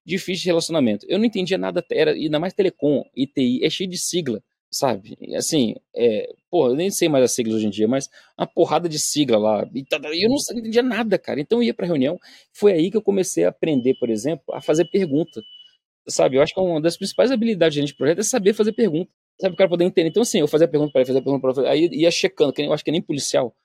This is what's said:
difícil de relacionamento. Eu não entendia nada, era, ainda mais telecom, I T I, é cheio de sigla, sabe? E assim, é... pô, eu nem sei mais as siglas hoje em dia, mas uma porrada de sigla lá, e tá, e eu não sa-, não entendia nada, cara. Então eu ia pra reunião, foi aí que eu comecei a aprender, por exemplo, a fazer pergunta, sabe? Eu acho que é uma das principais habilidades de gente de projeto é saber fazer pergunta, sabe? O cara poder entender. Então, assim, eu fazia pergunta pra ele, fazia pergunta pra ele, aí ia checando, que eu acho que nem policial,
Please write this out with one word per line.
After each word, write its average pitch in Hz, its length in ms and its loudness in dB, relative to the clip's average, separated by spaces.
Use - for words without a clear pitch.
difícil 170 400 -6
de 175 40 -4
relacionamento. 160 600 0
Eu 185 120 -2
não 226 60 2
entendia 190 320 -2
nada, 180 340 -4
era, 151 200 2
ainda 147 280 -2
mais 180 140 -4
telecom, 147 500 0
I 135 120 -2
T - 140 -4
I, 123 220 0
é 151 60 4
cheio 185 200 -6
de 180 80 -8
sigla, 160 440 -4
sabe? 107 500 -4
E - 140 -10
assim, 117 400 -2
é... 113 380 0
pô, 165 180 2
eu 123 80 2
nem 175 140 -2
sei 175 200 0
mais 135 140 4
as 117 80 2
siglas 110 240 -2
hoje 107 120 0
em - 20 0
dia, 107 180 0
mas 131 220 -2
uma 175 100 -4
porrada 165 420 0
de 151 100 -6
sigla 131 380 0
lá, 107 360 0
e 135 100 -8
tá, 151 160 -4
e 175 120 -2
eu 226 40 4
não 277 80 2
sa-, - 160 -6
não 240 60 -6
entendia 226 240 0
nada, 220 340 -2
cara. 120 220 -4
Então 220 200 0
eu 240 40 2
ia 233 100 0
pra - 120 -6
reunião, 160 320 0
foi 208 200 4
aí 175 180 2
que 226 60 0
eu 208 40 -2
comecei 185 440 0
a 180 40 4
aprender, 131 500 0
por 120 100 -2
exemplo, 120 440 -4
a 151 80 -10
fazer 156 240 0
pergunta, 160 560 -2
sabe? 147 300 2
Eu 135 40 6
acho 160 120 0
que - 60 -6
é 190 40 2
uma 165 180 0
das 165 160 0
principais 202 340 0
habilidades 208 440 2
de 143 60 -2
gente 143 80 -2
de - 80 -18
projeto 165 220 2
é 214 40 -2
saber 214 300 2
fazer 214 200 0
pergunta, 185 380 0
sabe? 185 140 -2
O - 40 -18
cara 190 120 6
poder 175 160 2
entender. 170 240 2
Então, 214 140 2
assim, - 160 0
eu 151 80 2
fazia 160 200 4
pergunta 147 240 0
pra 131 100 2
ele, 127 60 2
fazia 131 140 2
pergunta 131 320 0
pra 131 100 0
ele, 127 60 2
aí 151 320 2
ia 165 100 4
checando, - 420 0
que - 80 -6
eu 147 120 -2
acho 151 100 -4
que 151 80 -4
nem 170 100 0
policial, 139 640 -2